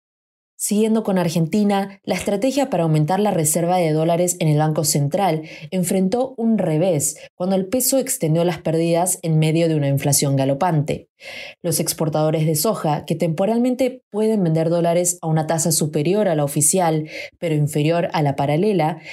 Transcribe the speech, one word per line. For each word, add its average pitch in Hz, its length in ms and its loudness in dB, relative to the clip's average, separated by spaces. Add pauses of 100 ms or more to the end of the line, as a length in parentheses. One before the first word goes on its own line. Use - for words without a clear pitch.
(640)
Siguiendo 220 420 2
con 196 120 0
Argentina, 196 880 0
la 196 100 -2
estrategia 262 540 0
para 170 140 0
aumentar 160 360 2
la 208 120 2
reserva 175 480 0
de 160 140 2
dólares 170 480 2
en 160 80 2
el 151 100 4
Banco 156 260 2
Central 156 600 0 (260)
enfrentó 190 680 -2
un 226 220 0
revés 160 580 0 (180)
cuando 190 220 -2
el 190 80 0
peso 254 320 -2
extendió 170 480 0
las 175 140 -2
pérdidas 170 640 0
en 160 160 0
medio 160 320 2
de 156 40 0
una 143 140 0
inflación 139 480 0
galopante. 139 720 0 (540)
Los 170 180 -2
exportadores 156 640 0
de 160 120 2
soja, 165 500 -2
que 170 80 -2
temporalmente 233 960 0
pueden 214 340 0
vender 160 240 2
dólares 170 540 0
a 165 60 -4
una 160 180 0
tasa 165 260 0
superior 165 560 0
a 165 60 2
la 147 100 0
oficial, 156 640 0 (300)
pero 160 160 -4
inferior 151 580 0
a 170 80 0
la 143 160 0
paralela, 156 640 0 (120)